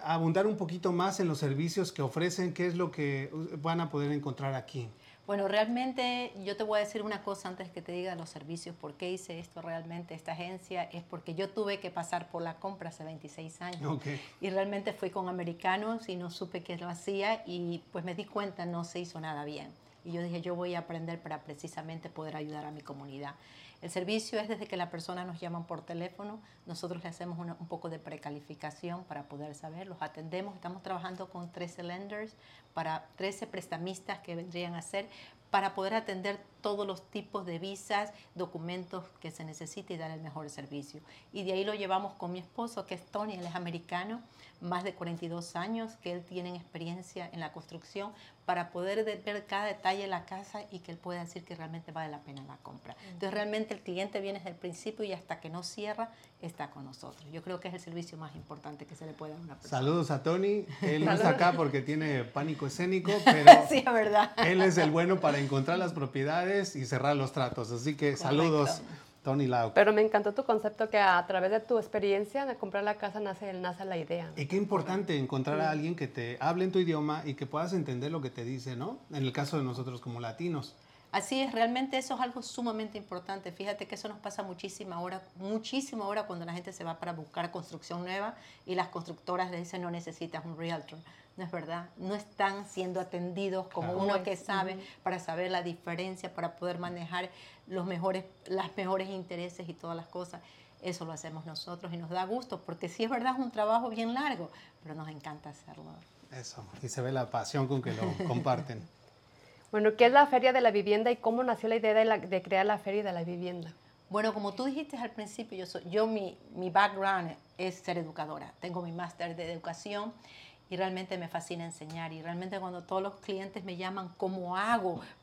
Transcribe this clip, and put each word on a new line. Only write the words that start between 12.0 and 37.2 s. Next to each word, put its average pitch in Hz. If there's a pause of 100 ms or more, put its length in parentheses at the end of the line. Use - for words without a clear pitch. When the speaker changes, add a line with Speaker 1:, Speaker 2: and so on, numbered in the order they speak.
Speaker 2:
por 170
la 165
compra 190
hace 165
veintiséis 160
años. 175
Speaker 1:
Ok. 147 (360)
Speaker 2:
Y 190
realmente 196
fui 190
con 185
americanos 190
y 185
no 175
supe 175
qué 175
lo 175
hacía 202
y 175 (120)
pues 170
me 180
di 202
cuenta, 196
no 175
se 170
hizo 175
nada 151
bien. 147 (340)
Y 170
yo 170
dije, 170
yo 175
voy 175
a 170
aprender 170
para 156
precisamente 160
poder 156
ayudar 151
a 151
mi 147
comunidad. 139 (460)
El 170
servicio 214
es 208
desde 208
que 190
la 175
persona 180
nos 170
llaman 170
por 165
teléfono, 180 (280)
nosotros 170
le 175
hacemos 175
una, 170
un 165
poco 170
de 160 (380)
precalificación 156
para 143
poder 147
saber, 160
los 175
atendemos, 160
estamos 180
trabajando 185
con 175
trece 175
lenders, 202 (400)
para 156 (100)
trece 196
prestamistas 180
que 170
vendrían 175
a 165
ser, 202 (420)
para 196
poder 196
atender 202 (220)
todos 202
los 190
tipos 208